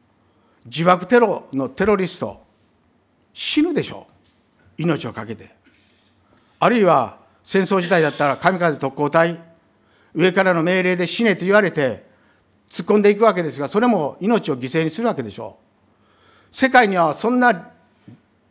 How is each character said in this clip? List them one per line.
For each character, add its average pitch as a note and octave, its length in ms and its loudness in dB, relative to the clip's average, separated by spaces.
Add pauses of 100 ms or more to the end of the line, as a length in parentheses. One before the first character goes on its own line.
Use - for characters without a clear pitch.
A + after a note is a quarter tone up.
(640)
自 B2 180 -6
爆 F3+ 220 2
テ A#3+ 140 4
ロ F#3+ 340 0
の C3 160 -4
テ - 160 -4
ロ G#3 100 2
リ F#3+ 120 -2
ス - 120 -12
ト、 G#2 240 -10 (920)
死 - 280 -2
ぬ E4+ 120 0
で G3+ 100 -2
し - 80 -12
ょ G2 160 -18 (680)
う。 - 40 -8
命 D#3+ 240 -2
を A2+ 80 -10
懸 A2 220 -12
け - 80 -18
て。 - 120 -20 (1040)
あ E3 100 2
る A#3+ 80 2
い A3 60 2
は、 C#3 360 0 (240)
戦 F#3+ 200 0
争 F#3+ 180 0
時 F3 80 -4
代 F3+ 120 2
だ D3+ 80 0
っ C3+ 80 -8
た D3 100 0
ら、 C3 100 -2
神 F#3 200 0
風 E3 220 -2
特 C3+ 160 -6
攻 D3 140 -2
隊、 E3 300 0 (760)
上 F3 160 2
か F#3+ 120 2
ら F#3 100 2
の E3+ 100 0
命 F3+ 200 0
令 F#3 120 0
で F3 100 -2
死 G3 180 0
ね G#3 120 2
と F3 100 -6
言 F#3+ 80 2
わ G#3 80 4
れ F#3 100 0
て、 C3+ 340 -4 (640)
突 - 140 -10
っ - 40 -20
込 G#3 120 4
ん - 20 2
で G#3 100 6
い G#3 60 0
く G#3+ 60 0
わ A3 100 6
け F3+ 100 -4
で D#3 80 -6
す B2 80 -10
が、 C#3+ 80 -4
そ F#3+ 120 -4
れ A#3+ 80 2
も D#3+ 320 0
命 G3+ 320 -2
を C3+ 60 -4
犠 B2 40 -14
牲 D3 220 -2
に D#3+ 60 -2
す D#3+ 120 -8
る A#3+ 60 -2
わ G3 80 -2
け C#3 60 -6
で A2 80 -10
し G2 100 -14
ょ G#2 200 -16
う。 - 960 -20
世 C4 140 2
界 B3 180 6
に G3 100 -2
は D#3+ 160 2
そ G#3+ 160 -4
ん B3 100 0
な、 A#3 320 0 (800)